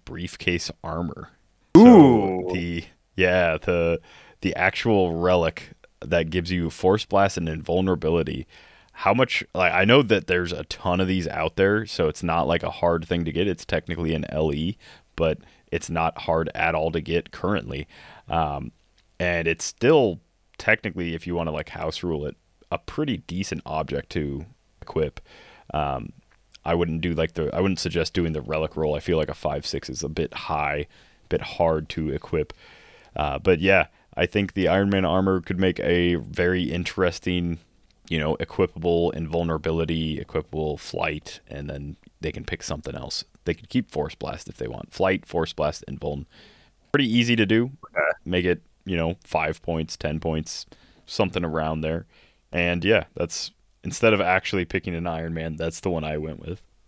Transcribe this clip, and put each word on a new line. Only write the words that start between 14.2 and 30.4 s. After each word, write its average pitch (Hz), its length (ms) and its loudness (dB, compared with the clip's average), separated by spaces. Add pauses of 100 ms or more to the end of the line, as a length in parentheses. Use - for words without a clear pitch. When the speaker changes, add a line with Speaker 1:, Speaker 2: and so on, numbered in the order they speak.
Speaker 1:
L 78 240 0
E, 80 240 -4 (380)
but 80 240 0 (320)
it's - 180 -4
not 82 300 -2
hard 82 340 0
at 80 220 0
all 80 160 -2
to 80 100 -2
get 82 300 -2
currently. 71 560 -6 (420)
Um, 71 420 -2 (480)
and 87 280 0
it's - 180 -2
still 123 540 2 (400)
technically, 87 560 0
if 80 100 -12
you 87 80 -4
wanna, 85 160 -2
like, 76 200 -6
house - 340 -6
rule 78 240 -2
it, - 100 -8 (320)
a 87 80 -4
pretty 147 380 -4 (120)
decent 87 380 -6
object 71 440 -6
to 71 360 -6 (360)
equip. - 400 -4 (520)
Um, 69 380 -4 (540)
I 85 100 0
wouldn't 82 240 -2
do, 85 140 -2
like, 80 220 -4
the, 80 200 -2
I 87 60 0
wouldn't 95 180 0
suggest 82 340 -4
doing 85 200 0
the 76 80 -6
relic 78 340 -4
roll. 78 180 0
I 73 60 -4
feel 85 160 -2
like 78 140 0
a - 40 -8
five 71 320 -6
six - 240 -8
is 64 140 -8
a 73 60 -6
bit 80 240 -4
high, 73 540 -4 (360)